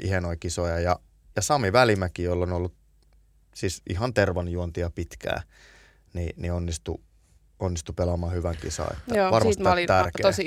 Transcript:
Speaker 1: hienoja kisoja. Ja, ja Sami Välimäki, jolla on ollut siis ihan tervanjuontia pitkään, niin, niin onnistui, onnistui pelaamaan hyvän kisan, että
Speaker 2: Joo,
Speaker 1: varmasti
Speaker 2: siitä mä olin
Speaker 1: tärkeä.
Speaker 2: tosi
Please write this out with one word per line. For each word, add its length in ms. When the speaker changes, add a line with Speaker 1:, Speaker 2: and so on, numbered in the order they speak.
Speaker 1:
hienoja 320
kisoja. 440
Ja, 200
ja 60
Sami 320
Välimäki, 500
jolla 220
on 80
ollut 200
siis 360
ihan 240
tervanjuontia 760
pitkään, 520
niin, 240
niin 160
onnistui, 440
onnistui 360
pelaamaan 380
hyvän 280
kisan, 260
että 180
Speaker 2:
Joo, 160
Speaker 1:
varmasti 220
Speaker 2:
siitä 160
mä 40
olin 140
Speaker 1:
tärkeä. 360
Speaker 2:
tosi 240